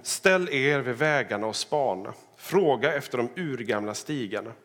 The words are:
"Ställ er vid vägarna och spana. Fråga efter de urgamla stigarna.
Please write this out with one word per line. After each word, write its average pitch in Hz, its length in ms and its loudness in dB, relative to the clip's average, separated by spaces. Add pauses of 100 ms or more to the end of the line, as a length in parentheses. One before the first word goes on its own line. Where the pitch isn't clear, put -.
"Ställ 185 460 2
er 139 320 2
vid 120 160 -2
vägarna 120 500 0
och 107 100 -4
spana. 117 580 -2 (220)
Fråga 151 580 2
efter 131 240 -4
de 120 180 0
urgamla 113 580 -2
stigarna. 110 580 -6 (120)